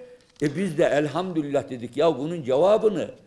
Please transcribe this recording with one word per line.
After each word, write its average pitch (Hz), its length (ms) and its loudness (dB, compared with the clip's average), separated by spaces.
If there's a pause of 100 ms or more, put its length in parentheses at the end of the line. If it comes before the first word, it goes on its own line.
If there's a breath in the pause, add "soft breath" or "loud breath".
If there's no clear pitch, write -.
(420 loud breath)
E, 147 140 0
biz 175 220 -2
de 165 60 4
"Elhamdülillah." 143 840 0
dedik. 123 260 -10
Ya 151 220 2
bunun 160 240 -6
cevabını 175 680 2 (160)